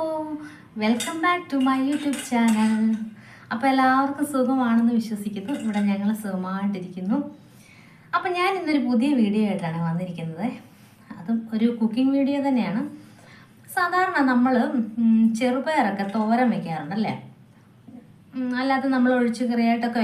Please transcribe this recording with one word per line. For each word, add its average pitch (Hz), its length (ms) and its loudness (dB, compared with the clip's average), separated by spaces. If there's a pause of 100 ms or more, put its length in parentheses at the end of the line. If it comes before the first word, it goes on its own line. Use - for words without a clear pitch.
(800)
welcome 240 440 0
back 349 160 2 (100)
to 277 60 0 (100)
my 262 100 2 (100)
YouTube 294 320 -2 (100)
channel. 220 460 4 (760)
അപ്പോൾ 233 180 0
എല്ലാവർക്കും 269 640 2
സുഖമാണെന്ന് 240 680 2
വിശ്വസിക്കുന്നു. 202 540 -6 (100)
ഇവിടെ 208 260 -2
ഞങ്ങൾ 202 200 0 (120)
സുഖമായിട്ടിരിക്കുന്നു. 190 960 -4 (1000)
അപ്പോൾ 359 220 0
ഞാൻ 370 220 2
ഇന്നൊരു 311 300 0
പുതിയ 247 200 2 (120)
വീഡിയോ 214 280 2
ആയിട്ടാണ് 165 380 -4
വന്നിരിക്കുന്നത്. 170 600 -6 (720)
അതും 226 360 -4
ഒരു 226 140 4 (140)
കുക്കിംഗ് 247 360 2
വീഡിയോ 277 300 0
തന്നെയാണ്. 226 340 0 (960)
സാധാരണ 359 560 2
നമ്മൾ, 247 260 4 (440)
ഉം, 226 180 6 (220)
ചെറുപയറൊക്കെ 254 720 0
തോരൻ 226 400 2
വെക്കാറുണ്ടല്ലേ? 165 580 -4 (1200)
ഉം, 254 120 -4 (120)
അല്ലാതെ 269 340 0
നമ്മൾ 254 240 4
ഒഴിച്ചു 240 240 0
കറിയായിട്ടൊക്കെ 233 600 0